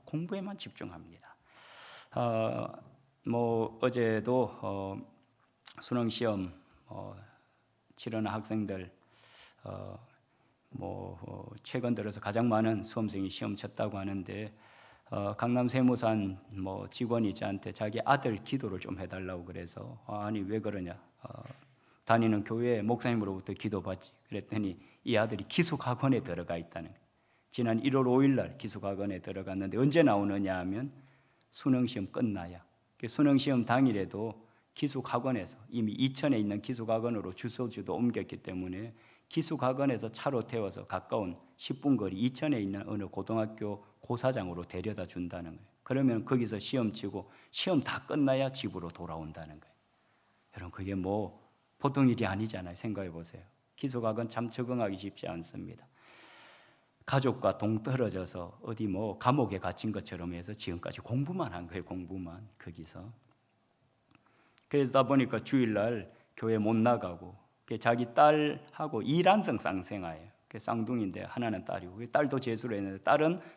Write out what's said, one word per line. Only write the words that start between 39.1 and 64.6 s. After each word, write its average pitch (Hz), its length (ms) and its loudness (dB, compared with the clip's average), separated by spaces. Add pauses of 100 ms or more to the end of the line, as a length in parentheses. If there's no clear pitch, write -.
기숙학원에서 127 840 0
차로 131 300 0
태워서 101 440 -4
가까운 92 500 -2 (200)
십 - 240 -6
분 139 160 6
거리 95 200 -2
이천에 127 440 0
있는 98 280 -4
어느 104 180 -4
고등학교 107 800 -4 (160)
고사장으로 107 640 -2
데려다 95 420 -6
준다는 87 460 -8
거예요. - 120 -18 (200)
그러면 131 400 4
거기서 113 340 2
시험 110 340 0
치고 98 380 -8 (200)
시험 175 320 2
다 - 240 -6
끝나야 135 420 2
집으로 92 400 -6
돌아온다는 80 720 -10
거예요. - 140 -20 (800)
여러분, 87 160 -12
그게 98 220 -4
뭐 95 540 -2 (300)
보통 139 300 6
일이 110 180 4
아니잖아요. 95 480 -4
생각해 98 360 -6
보세요. 82 320 -14 (340)
기숙학원 117 520 0
참 117 220 -4
적응하기 117 460 -2
쉽지 95 320 -10
않습니다. 85 580 -10 (1200)
가족과 131 520 2
동떨어져서 104 1040 -2
어디 110 260 -4
뭐 98 300 -2
감옥에 123 400 4
갇힌 92 340 -4
것처럼 87 420 -6
해서 87 200 -10
지금까지 - 480 -8
공부만 123 500 -4
한 87 140 -10
거예요. 87 180 -8
공부만 92 640 -10 (100)
거기서. 87 540 -16 (1600)